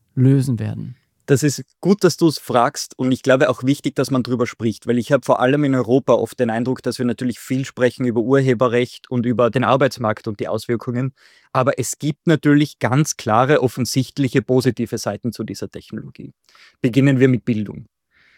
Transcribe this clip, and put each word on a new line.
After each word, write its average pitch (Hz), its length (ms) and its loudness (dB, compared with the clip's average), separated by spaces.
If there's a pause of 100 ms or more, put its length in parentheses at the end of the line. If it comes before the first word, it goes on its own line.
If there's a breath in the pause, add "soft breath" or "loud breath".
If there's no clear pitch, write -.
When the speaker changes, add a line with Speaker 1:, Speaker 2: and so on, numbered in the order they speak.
(140)
Speaker 1:
lösen 131 440 4
werden? 107 380 -8 (300)
Speaker 2:
Das 143 180 2
ist 139 180 -2 (180)
gut, 196 220 2
dass 175 140 2
du's 165 220 0
fragst - 600 -2
und 131 140 0
ich 123 100 -2
glaube 131 260 4
auch 123 140 -4
wichtig, 135 320 -2
dass - 160 -2
man 127 140 0
drüber 120 220 -2
spricht, 113 420 -6
weil 120 100 0
ich 117 140 -2
hab 131 120 2
vor 123 160 2
allem 135 220 2
in 139 120 2
Europa 127 400 2
oft 113 260 -2
den 117 100 0
Eindruck, 117 320 -4
dass 120 160 -4
wir 123 80 -2
natürlich 120 320 -4
viel 135 260 -6
sprechen 123 400 -2
über 120 160 0
Urheberrecht 123 880 0
und 120 160 -2
über 120 240 2
den 127 140 0
Arbeitsmarkt 123 640 0
und 107 140 -8
die 95 80 -6
Auswirkungen, 120 640 -4 (380 soft breath)
aber 131 260 0
es - 220 -6
gibt 147 260 -6
natürlich 147 540 2
ganz 127 360 0
klare, 127 460 2
offensichtliche 131 800 -2
positive 120 560 0
Seiten 110 340 -6
zu - 120 -10
dieser 101 260 -10
Technologie. - 640 -16 (480 soft breath)
Beginnen 131 400 2
wir 135 80 8
mit 127 160 0
Bildung. 107 420 -4 (520)